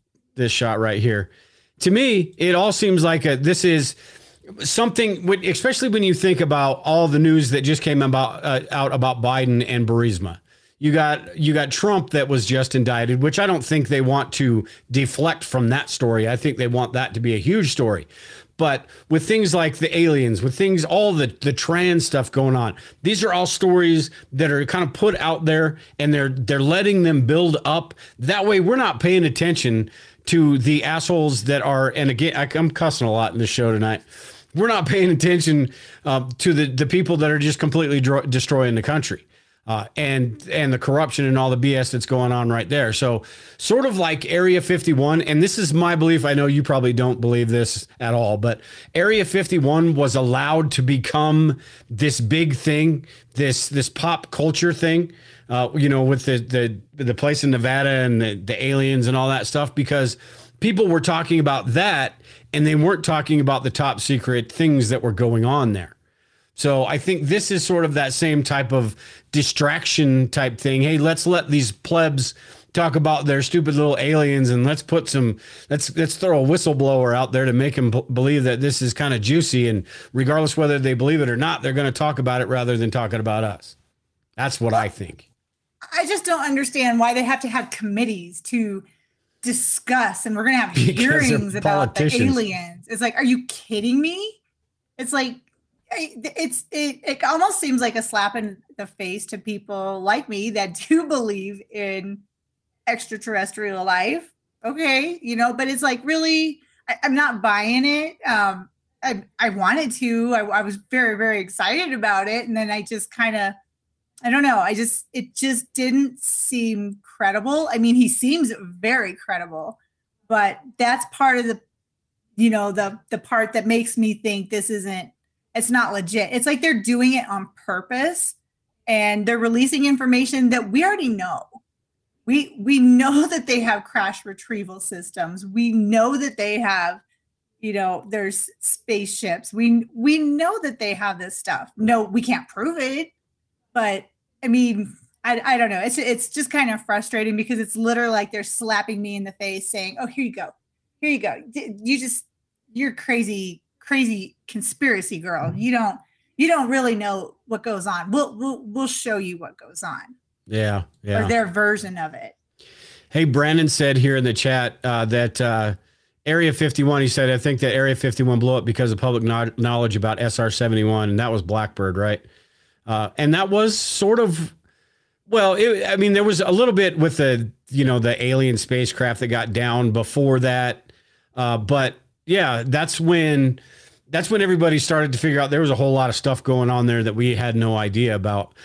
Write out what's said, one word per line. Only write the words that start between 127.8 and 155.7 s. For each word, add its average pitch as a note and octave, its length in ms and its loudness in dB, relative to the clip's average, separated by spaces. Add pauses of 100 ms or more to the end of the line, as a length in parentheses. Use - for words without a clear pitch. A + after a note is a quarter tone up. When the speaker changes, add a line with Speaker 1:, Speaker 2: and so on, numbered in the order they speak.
Speaker 2:
and G#3 400 0
they're A#3 120 0
releasing B3+ 480 2
information B3+ 640 2
that A#3 200 0
we C#4 140 2
already F#4+ 240 0
know. F#3 380 -6 (800)
We, C#4 360 0
we C4+ 180 2
know C4 480 6
<laughs> - 20 -2
that D#4 200 -4
they B3 120 2
have G#3+ 220 -2
crash G3+ 420 -4
retrieval G3 540 -12
systems. F3+ 640 -10
We A3+ 280 -2
know A3+ 440 2
that C#4 200 -4
they G#3 240 -4
have, F#3 400 -2 (580)
you G#3+ 140 -8
know, F#3+ 360 -4
there's G3 400 -6 (120)
spaceships. G3+ 920 -6
We, A#3 400 2
we C#4+ 260 0
know D#4 440 0
that C#4 160 -6
they G3+ 160 -4
have F#3+ 240 -6
this F#3 180 -12
stuff. - 400 -8
No, A3 280 2
we G#3 180 -2
can't B3 260 -4
prove D#4 300 -6
it, C4+ 320 -6 (640)
but G3+ 320 -2 (380)
I B3+ 40 -4
mean, A#3 480 0 (260)
I, A#3 220 -2
I B3+ 120 2
don't A#3 140 2
know. F#3+ 80 -4
It's, B3 200 -4
it's B3 300 -4
just D4 220 -8
kind C4+ 200 -2
of A3 140 -8
frustrating G#3+ 520 -2
because G#3+ 240 -4
it's G#3+ 160 -8
literally A#3 340 0
like G#3 220 -2
they're G#3 100 -8
slapping G#3 580 -4
me G3+ 140 -8
in G3+ 80 -8
the G3 80 -10
face F#3+ 400 -8
saying, G3 300 -8
"Oh, B3+ 60 -8
here B3+ 180 -6
you B3 80 -6
go. - 200 -12 (480)
Here D4+ 100 -2
you C4 100 -2
go. G#3 280 -6
D-, A3+ 320 -12
you A#3+ 200 -2
just, B3+ 240 -8 (480)
you're B3 200 -4
crazy, G3+ 720 -6 (160)
crazy A3 560 -2 (140)
conspiracy G3+ 720 -4
girl. E3+ 340 -6
You A3 160 -4